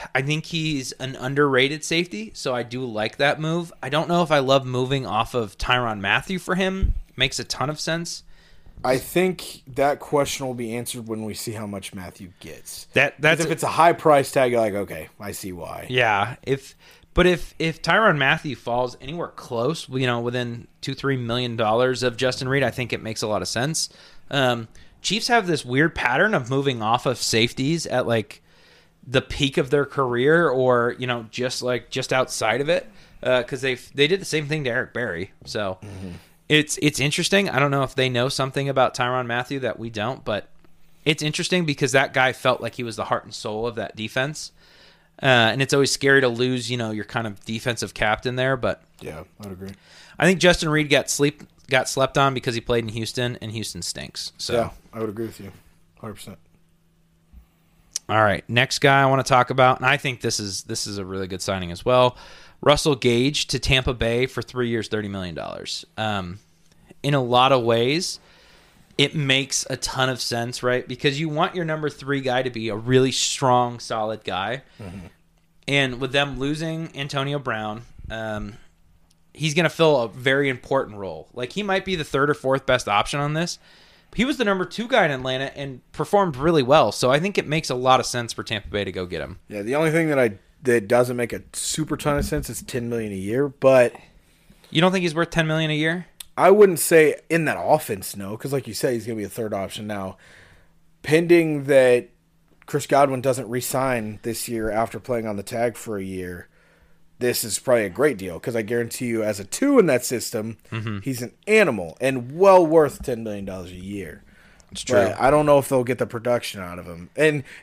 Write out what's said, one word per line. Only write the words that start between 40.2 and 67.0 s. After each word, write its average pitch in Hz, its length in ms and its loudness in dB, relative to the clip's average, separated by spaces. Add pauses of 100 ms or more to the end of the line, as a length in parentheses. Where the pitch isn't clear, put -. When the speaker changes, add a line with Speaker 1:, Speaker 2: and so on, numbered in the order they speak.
Speaker 1:
but 107 240 -4 (560)
it's 151 180 2
interesting 170 440 0
because 143 260 0
that 135 220 2
guy 131 180 4
felt 123 300 -2
like 113 140 -8
he 123 80 -8
was 113 120 -8
the 104 100 -6
heart - 200 -2
and 107 80 -16
soul 110 340 -6
of 113 80 -8
that 104 220 -8
defense. 131 560 -6 (680)
Uh, - 40 -2 (260)
and 127 100 -2
it's 135 120 0
always 139 180 4
scary 139 300 4
to 127 80 4
lose, 123 420 -2
you 127 60 -2
know, 113 140 -4
your 107 140 -6
kind 117 220 -4
of 101 160 -12
defensive 113 500 -6
captain 113 440 0
there, 131 180 0
but 113 260 -2 (200)
Speaker 2:
Yeah, 80 220 -12 (180)
I'd 101 100 -14
agree. 95 200 -12 (460)
Speaker 1:
I - 80 2
think 180 140 4
Justin 170 300 4
Reid 151 200 0
got 135 200 2
sleep, 143 340 0 (260)
got 131 200 2
slept 131 280 0
on 139 160 4
because 123 220 -4
he 117 60 -4
played 120 220 0
in 110 60 -10
Houston, 117 520 -6
and 110 100 -10
Houston 104 300 -8
stinks. - 560 -10
So - 160 -6
Speaker 2:
Yeah, 113 160 0 (220)
I 113 80 -12
would 110 100 -4
agree 110 180 -8
with 95 120 -18
you, 98 120 -16 (500)
hundred 107 140 -14
percent. 98 220 -18 (1700)
Speaker 1:
All 107 120 4
right, 101 280 2
next 120 300 0
guy 139 220 6
I 139 40 4
wanna 135 180 2
talk 127 260 4
about, 127 280 4
and 127 80 -4
I 139 120 4
think 131 240 -6
this - 180 -2
is, 101 240 -6
this - 240 -6
is 101 100 -8
a 98 80 -6
really 95 220 -6
good 92 140 -10
signing 92 300 -4
as 85 140 -12
well. 127 320 4 (440)
Russell 147 340 4
Gage 123 520 2
to 135 120 -4
Tampa 131 340 2
Bay 117 320 0
for 127 160 -6
three 123 280 -4
years, 113 180 -2
thirty 107 200 -4
million 95 280 -8
dollars. 50 500 -10 (120)
Um, 101 420 -6 (640)